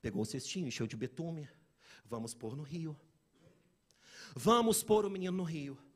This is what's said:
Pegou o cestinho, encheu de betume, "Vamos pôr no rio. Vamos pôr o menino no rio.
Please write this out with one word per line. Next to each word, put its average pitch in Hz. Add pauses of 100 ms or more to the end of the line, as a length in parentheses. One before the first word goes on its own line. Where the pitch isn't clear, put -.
Pegou 101
o 107
cestinho, 143
encheu 117
de -
betume, 151 (580)
"Vamos 117
pôr 113
no 151
rio. 156 (1400)
Vamos 226
pôr 214
o 196
menino 185
no 185
rio. 147 (180)